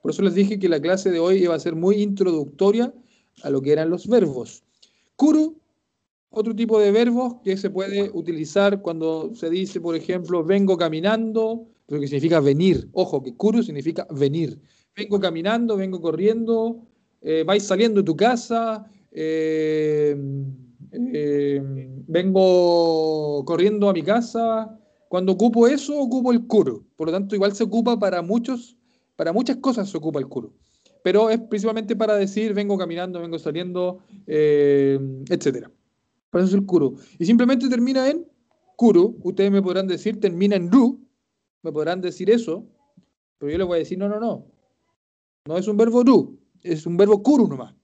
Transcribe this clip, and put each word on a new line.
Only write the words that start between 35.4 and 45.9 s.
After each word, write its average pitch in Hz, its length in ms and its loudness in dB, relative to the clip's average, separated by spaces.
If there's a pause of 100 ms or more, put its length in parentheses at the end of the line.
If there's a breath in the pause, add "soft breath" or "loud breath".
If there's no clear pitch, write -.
Por 180 120 2
eso 190 60 4
es 185 60 2
el 196 120 2
kuru. 147 320 0 (200 loud breath)
Y 170 60 -2
simplemente 240 460 4
termina 262 400 0
en 339 160 -6 (500)
kuru. 208 460 4
Ustedes 196 280 0
me 196 120 2
podrán 190 240 -2
decir, 202 340 -4
"termina 196 360 0
en 175 140 -2
ru". 240 300 4 (640)
Me 160 100 -10
podrán 160 300 -4
decir 180 280 -4
eso. 226 360 0 (720)
Pero 143 140 -8
yo 170 60 -4
les 190 80 -2
voy 175 100 -2
a - 20 2
decir, 175 200 -6
"No, 202 100 -4
no, 208 120 -4
no. 226 240 -6 (1000)
No 156 100 -6
es 190 100 -4
un 208 120 -2
verbo 233 260 4